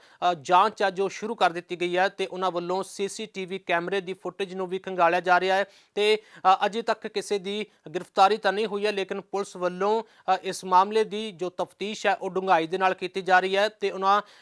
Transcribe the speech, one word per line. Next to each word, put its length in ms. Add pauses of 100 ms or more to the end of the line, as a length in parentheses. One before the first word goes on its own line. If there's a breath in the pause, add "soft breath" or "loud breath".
(300 soft breath)
ਅ, 40
ਜਾਂਚ 480
ਹੈ 80
ਜੋ 180
ਸ਼ੁਰੂ 260
ਕਰ 160
ਦਿੱਤੀ 300
ਗਈ 160
ਹੈ 120
ਤੇ 180
ਉਹਨਾਂ 240
ਵੱਲੋਂ 320
ਸੀਸੀਟੀਵੀ 760
ਕੈਮਰੇ 420
ਦੀ 120
ਫੁਟੇਜ 420
ਨੂੰ 120
ਵੀ 120
ਖੰਗਾਲਿਆ 420
ਜਾ 200
ਰਿਹਾ 160
ਹੈ 80 (300 soft breath)
ਤੇ, 220
ਅ, 500
ਅਜੇ 160
ਤੱਕ 240
ਕਿਸੇ 320
ਦੀ 280 (280 soft breath)
ਗ੍ਰਿਫਤਾਰੀ 420
ਤਾਂ 160
ਨਹੀਂ 140
ਹੋਈ 200
ਹੈ, 60
ਲੇਕਿਨ 280
ਪੁਲਿਸ 360
ਵੱਲੋਂ, 460
ਅ, 400
ਇਸ 220
ਮਾਮਲੇ 400
ਦੀ 280
ਜੋ 160
ਤਫਤੀਸ਼ 580
ਹੈ 80
ਉਹ 160
ਡੂੰਘਾਈ 360
ਦੇ 120
ਨਾਲ 160
ਕੀਤੀ 280
ਜਾ 180
ਰਹੀ 160
ਹੈ 120
ਤੇ 220
ਉਹਨਾਂ 320 (200 loud breath)